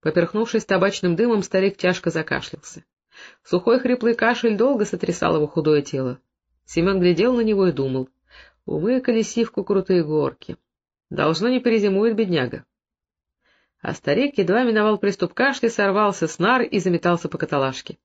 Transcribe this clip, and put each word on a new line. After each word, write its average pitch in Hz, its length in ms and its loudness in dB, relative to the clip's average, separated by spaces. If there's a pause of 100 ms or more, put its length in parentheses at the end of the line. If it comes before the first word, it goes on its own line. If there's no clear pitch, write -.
Поперхнувшись 208 640 -2
табачным 190 500 0
дымом, 220 280 0
старик 190 340 0
тяжко 180 320 0
закашлялся. - 760 -8 (600)
Сухой 226 360 2
хриплый 247 360 0
кашель 233 420 0
долго 233 260 2
сотрясал 175 520 -2
его 151 120 0
худое 151 340 2
тело. 131 380 -6 (460)
Семен 185 340 0
глядел 180 340 4
на 240 80 2
него 208 260 2
и 175 40 2
думал: 131 380 -2 (560)
«Умыкали 226 560 0
сивку 226 420 -2
крутые 185 400 0
горки. 147 540 -4 (520)
Должно, 160 380 0
не 254 140 0
перезимует 220 560 2
бедняга». 170 480 -2 (1160)
А 113 120 -8
старик 240 440 -2
едва 202 260 2
миновал 214 340 2
приступ 196 360 -2
кашля, 254 360 0
сорвался 202 580 0
с - 120 -10
нар 240 240 2
и - 160 -2
заметался 170 500 0
по - 80 -10
каталажке. 135 680 -4